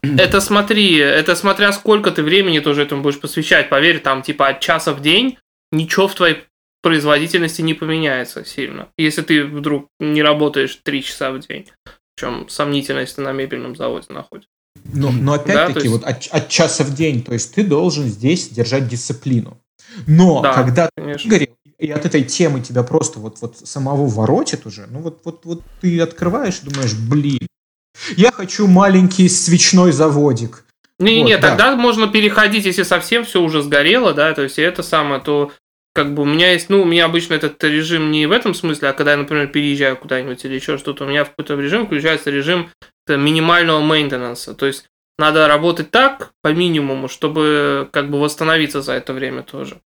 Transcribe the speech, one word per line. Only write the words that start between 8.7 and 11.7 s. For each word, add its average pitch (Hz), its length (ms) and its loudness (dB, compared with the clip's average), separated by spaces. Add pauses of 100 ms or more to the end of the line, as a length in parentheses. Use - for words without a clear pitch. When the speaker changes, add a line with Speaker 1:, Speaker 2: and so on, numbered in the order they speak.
Speaker 1:
если 156 240 -2
ты 151 220 0
вдруг 147 420 -6 (140)
не 151 220 0
работаешь 147 600 0
три 143 220 -6
часа - 260 -8
в 131 80 -10
день. - 280 -14 (500)